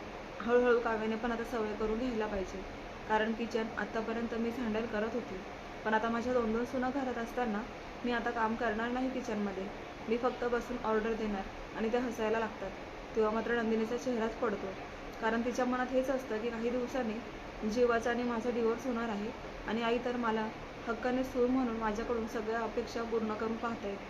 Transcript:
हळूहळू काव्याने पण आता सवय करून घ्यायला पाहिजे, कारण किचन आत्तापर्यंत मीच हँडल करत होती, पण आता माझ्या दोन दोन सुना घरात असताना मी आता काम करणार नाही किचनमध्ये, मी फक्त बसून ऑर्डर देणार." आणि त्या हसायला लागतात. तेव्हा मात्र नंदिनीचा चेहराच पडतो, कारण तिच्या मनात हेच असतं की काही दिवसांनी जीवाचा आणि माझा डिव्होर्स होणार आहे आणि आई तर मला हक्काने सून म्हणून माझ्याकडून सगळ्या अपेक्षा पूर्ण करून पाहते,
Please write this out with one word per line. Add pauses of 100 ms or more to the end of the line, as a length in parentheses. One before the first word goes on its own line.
(400)
हळूहळू
काव्याने
पण
आता
सवय
करून
घ्यायला
पाहिजे, (460)
कारण
किचन
आत्तापर्यंत
मीच
हँडल
करत
होती, (440)
पण
आता
माझ्या
दोन
दोन
सुना
घरात
असताना (440)
मी
आता
काम
करणार
नाही
किचनमध्ये, (440)
मी
फक्त
बसून
ऑर्डर
देणार." (340)
आणि
त्या
हसायला
लागतात. (460)
तेव्हा
मात्र
नंदिनीचा
चेहराच
पडतो, (480)
कारण
तिच्या
मनात
हेच
असतं
की
काही
दिवसांनी
जीवाचा
आणि
माझा
डिव्होर्स
होणार
आहे (380)
आणि
आई
तर
मला (420)
हक्काने
सून
म्हणून
माझ्याकडून
सगळ्या
अपेक्षा
पूर्ण
करून
पाहते, (160)